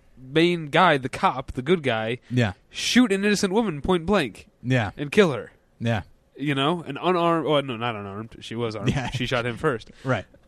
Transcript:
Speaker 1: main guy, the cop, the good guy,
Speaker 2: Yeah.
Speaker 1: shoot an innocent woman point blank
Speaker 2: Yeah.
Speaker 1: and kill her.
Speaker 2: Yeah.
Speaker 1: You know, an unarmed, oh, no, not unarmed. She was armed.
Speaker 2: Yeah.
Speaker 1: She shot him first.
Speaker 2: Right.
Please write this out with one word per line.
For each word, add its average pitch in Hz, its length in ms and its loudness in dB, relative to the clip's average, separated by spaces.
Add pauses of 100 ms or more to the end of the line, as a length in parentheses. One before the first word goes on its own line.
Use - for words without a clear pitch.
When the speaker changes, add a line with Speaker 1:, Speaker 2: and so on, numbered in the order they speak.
(160)
Speaker 1:
main 160 500 2
guy, 156 320 4
the 127 100 -4
cop, - 440 -2
the 127 100 -6
good 160 200 2
guy, 113 360 -2 (120)
Speaker 2:
Yeah. 120 220 2 (180)
Speaker 1:
shoot - 420 2
an 196 120 0
innocent 202 280 2
woman 190 280 0
point 170 260 0
blank 170 420 -2 (140)
Speaker 2:
Yeah. 120 340 2
Speaker 1:
and 147 140 -8
kill 190 220 6
her. 98 180 -8 (280)
Speaker 2:
Yeah. 113 240 0 (340)
Speaker 1:
You 143 180 -4
know, 151 280 0
an 147 140 -10
unarmed, 165 500 2
oh, 147 140 4
no, 135 160 -6
not 117 200 -4
unarmed. 101 440 -10
She - 140 -12
was 113 220 -4
armed. 107 140 0
Speaker 2:
Yeah. 127 200 -2
Speaker 1:
She 123 160 -4
shot 120 200 0
him 117 100 -4
first. 131 340 -4 (140)
Speaker 2:
Right. 120 220 -2 (220)